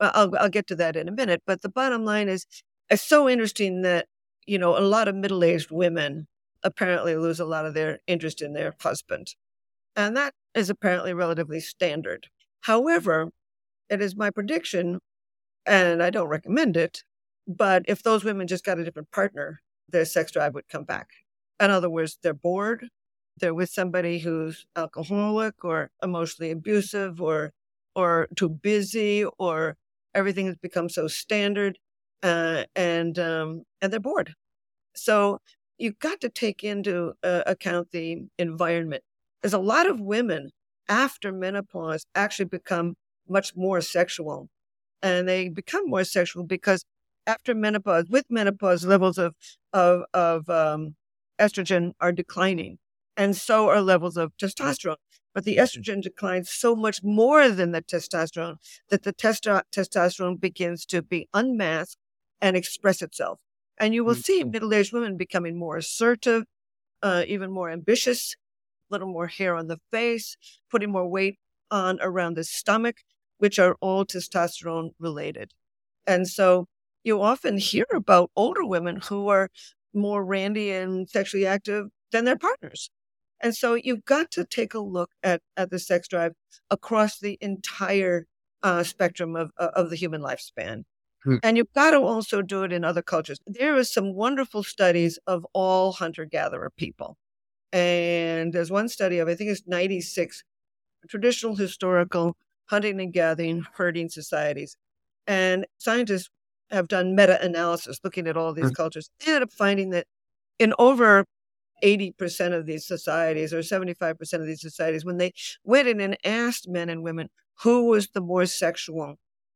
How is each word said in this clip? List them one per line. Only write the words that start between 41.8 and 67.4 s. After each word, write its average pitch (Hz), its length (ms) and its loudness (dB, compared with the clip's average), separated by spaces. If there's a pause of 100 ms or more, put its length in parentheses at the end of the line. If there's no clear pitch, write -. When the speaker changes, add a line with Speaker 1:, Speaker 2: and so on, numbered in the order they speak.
Speaker 1:
actually 202 300 -2
become 170 480 -4 (340)
much 196 260 -2
more 185 260 0
sexual. 165 680 -4 (540)
And 180 260 0
they 185 220 0
become 311 360 -6
more 208 160 0
sexual 175 420 -2
because 185 400 0 (420)
after 226 280 -2
menopause, 208 540 0
with 262 200 2
menopause, 196 560 0
levels 185 340 4
of, 170 160 -2 (380)
of, 180 300 6 (100)
of, 165 360 2
um, 156 480 0 (420)
estrogen 185 600 2
are 175 120 2
declining. 175 680 -2 (380)
And 196 200 2
so 214 320 4
are 208 120 6
levels 175 360 2
of 165 200 -2
testosterone. 202 600 -4 (380)
But 190 100 -6
the 208 120 -2
estrogen 208 440 2
declines 185 480 -4
so 233 280 0
much 220 260 -2
more 240 460 6
than 180 240 2
the 165 100 -2
testosterone 165 760 -6 (320)
that 202 140 0
the 202 100 -4
testo-, 208 500 0 (100)
testosterone 180 680 0
begins 175 460 -4
to 175 160 -2
be 170 320 -6
unmasked 202 640 -2 (420)
and 190 160 2
express 185 460 0
itself. - 380 -8 (360)
And 214 180 0
you 233 100 2
will 233 100 2
Speaker 2:
Mm. 240 80 -2
Speaker 1:
see 370 220 2
middle-aged 214 480 0
women 226 240 -4
becoming 175 420 -4
more 160 180 -6
assertive, 226 680 0 (580)
uh, 180 240 2
even 190 240 -4